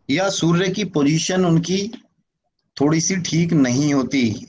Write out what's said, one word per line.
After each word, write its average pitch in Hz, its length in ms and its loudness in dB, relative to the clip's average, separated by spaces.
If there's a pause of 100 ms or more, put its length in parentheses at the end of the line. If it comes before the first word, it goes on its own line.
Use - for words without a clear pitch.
या 180 200 0
सूर्य 175 400 0
की 202 160 -4
पोजीशन 160 600 0
उनकी 175 460 0 (920)
थोड़ी 156 200 2
सी 190 140 -2
ठीक 170 380 -2
नहीं 139 400 2
होती 120 560 -2